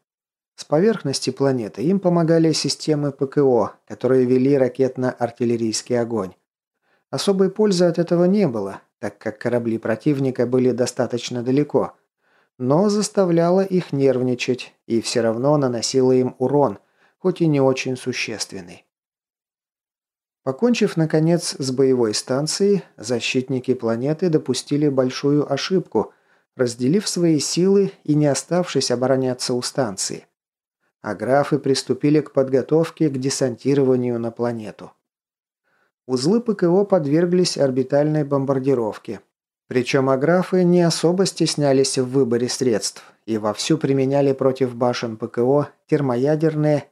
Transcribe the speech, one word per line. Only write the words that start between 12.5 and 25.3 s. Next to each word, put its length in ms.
но 300
заставляло 720
их 320
нервничать 800
и 160
всё 180
равно 380
наносило 540
им 260
урон, 400
хоть 240
и 40
не 140
очень 380
существенный. 880
Покончив, 540
наконец, 640
с 120
боевой 440
станцией, 680
защитники 800
планеты 560
допустили 580
большую 640